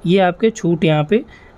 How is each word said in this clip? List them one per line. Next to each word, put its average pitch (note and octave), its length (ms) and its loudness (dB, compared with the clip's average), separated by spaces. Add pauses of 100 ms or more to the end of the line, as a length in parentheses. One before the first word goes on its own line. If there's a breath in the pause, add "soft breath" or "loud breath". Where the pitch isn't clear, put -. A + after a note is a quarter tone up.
ये F#3 140 2
आपके F3+ 300 0
छूट E3+ 340 -4
यहाँ D3+ 260 0
पे A3+ 140 0 (340 loud breath)